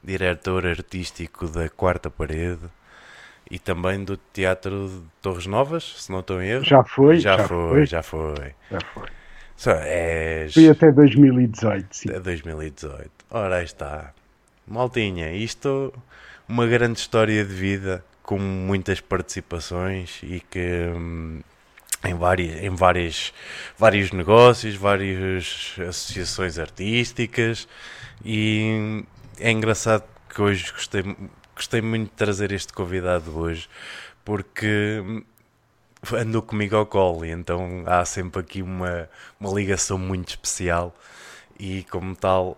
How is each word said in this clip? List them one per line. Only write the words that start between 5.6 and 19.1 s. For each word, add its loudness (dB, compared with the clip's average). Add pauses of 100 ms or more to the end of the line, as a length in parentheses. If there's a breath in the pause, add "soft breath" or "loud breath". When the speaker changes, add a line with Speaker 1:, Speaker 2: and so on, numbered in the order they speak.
Speaker 1:
se -12
não -4
estou -4
em -4
erro. -2
Speaker 2:
Já 8
foi, 6
Speaker 1:
Já 4
Speaker 2:
já 4
Speaker 1:
foi, 0
Speaker 2:
foi. 6
Speaker 1:
já -2
foi. -8 (160)
Speaker 2:
Já -6 (140)
foi. -14 (480 soft breath)
Speaker 1:
Só 0
és -2
Speaker 2:
Fui 12
até 10
dois 10
mil 8
e 6
dezoito, -2
sim. -8
Speaker 1:
Até -6
dois -4
mil -10
e -8
dezoito. -14 (180)
Ora, -2
aí -2
está. -12 (560)
Maltinha, -2
isto -4 (560 soft breath)
uma 0
grande 2
história 2
de -10
vida, -4 (200)
com -4
muitas -2
participações -6